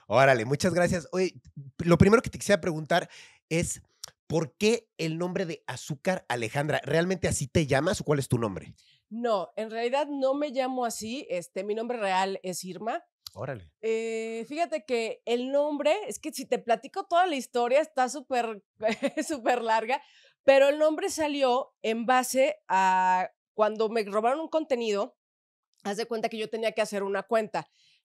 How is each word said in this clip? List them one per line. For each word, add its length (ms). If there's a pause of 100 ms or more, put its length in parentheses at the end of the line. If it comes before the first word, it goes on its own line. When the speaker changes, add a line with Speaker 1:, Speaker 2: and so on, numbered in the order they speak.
Speaker 1:
Órale, 380
muchas 300
gracias. 400
Oye, 180 (460)
lo 200
primero 240
que 80
te 80
quisiera 220
preguntar 500 (380)
es: 340 (460)
¿por 300
qué 400
el 200
nombre 280
de 200
Azúcar 640
Alejandra? 560
¿Realmente 460
así 180
te 200
llamas 340
o 20
cuál 160
es 80
tu 100
nombre? 360 (360)
Speaker 2:
No, 460
en 160
realidad 400
no 220
me 160
llamo 340
así. 460
Este, 340
mi 100
nombre 260
real 440
es 220
Irma. 400 (280)
Speaker 1:
Órale. 460
Speaker 2:
Eh, 680
fíjate 340
que 400
el 300
nombre, 420 (140)
es 100
que 140
si 120
te 140
platico 460
toda 220
la 100
historia, 420
está 300
súper, 520 (180)
<laughs> 460
súper 360
larga, 400 (420)
pero 240
el 120
nombre 300
salió 720
en 240
base 520 (100)
a 640 (220)
cuando 340
me 160
robaron 380
un 80
contenido, 680 (680)
haz 140
de 100
cuenta 220
que 100
yo 100
tenía 220
que 100
hacer 220
una 180
cuenta. 480 (360)